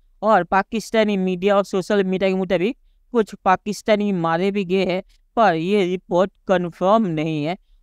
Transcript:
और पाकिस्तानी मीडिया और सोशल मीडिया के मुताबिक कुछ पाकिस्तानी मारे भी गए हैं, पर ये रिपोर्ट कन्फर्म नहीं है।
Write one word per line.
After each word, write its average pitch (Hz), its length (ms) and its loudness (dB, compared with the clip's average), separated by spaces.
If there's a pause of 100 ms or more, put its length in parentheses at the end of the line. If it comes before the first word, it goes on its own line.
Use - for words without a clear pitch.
(220)
और 202 220 4
पाकिस्तानी 208 720 -2
मीडिया 185 400 0
और 202 80 2
सोशल 202 400 -2
मीडिया 185 260 0
के 190 60 0
मुताबिक 190 400 -2 (360)
कुछ 226 220 0 (100)
पाकिस्तानी 208 680 0
मारे 170 380 0
भी 202 140 -4
गए 185 200 0
हैं, 185 180 -2 (340)
पर 208 180 4
ये 185 300 0
रिपोर्ट 180 460 0 (180)
कन्फर्म 185 580 2
नहीं 156 380 -4
है। 175 120 -4 (260)